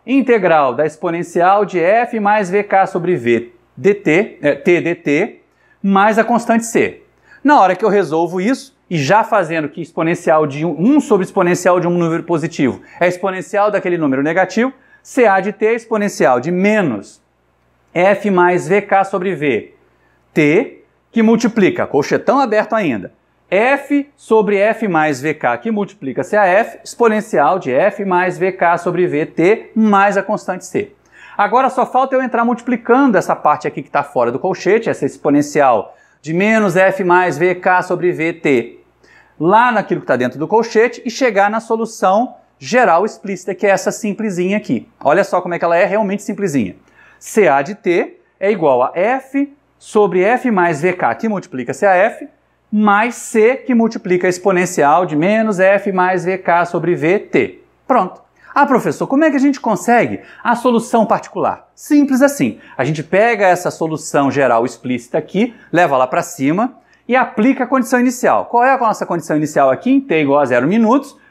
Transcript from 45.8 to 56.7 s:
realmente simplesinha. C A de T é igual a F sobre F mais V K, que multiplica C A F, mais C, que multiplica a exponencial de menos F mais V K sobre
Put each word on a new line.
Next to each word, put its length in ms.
realmente 380
simplesinha. 540
C 300
A 140
de 120
T 440
é 120
igual 320
a 120
F 580
sobre 440
F 280
mais 300
V 120
K, 220
que 140
multiplica 460
C 120
A 80
F, 340
mais 420
C, 420
que 180
multiplica 520
a 40
exponencial 720
de 120
menos 440
F 320
mais 320
V 140
K 260
sobre 300